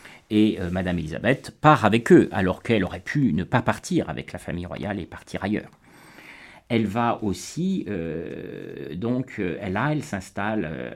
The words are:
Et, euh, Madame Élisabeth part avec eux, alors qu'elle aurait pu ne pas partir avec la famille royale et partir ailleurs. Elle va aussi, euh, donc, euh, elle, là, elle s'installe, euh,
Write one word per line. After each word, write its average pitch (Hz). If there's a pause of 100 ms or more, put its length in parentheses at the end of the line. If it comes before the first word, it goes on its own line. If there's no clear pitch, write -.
(300)
Et, 107
euh, 87
Madame 90
Élisabeth 85
part 143
avec 113
eux, 151
alors 92
qu'elle 110
aurait 92
pu 131
ne 87
pas 120
partir -
avec -
la 90
famille 87
royale 90
et 80
partir -
ailleurs. 101 (1040)
Elle 113
va 107
aussi, 160
euh, 82
donc, 120
euh, 87
elle, 95
là, 117
elle 147
s'installe, 101
euh, 64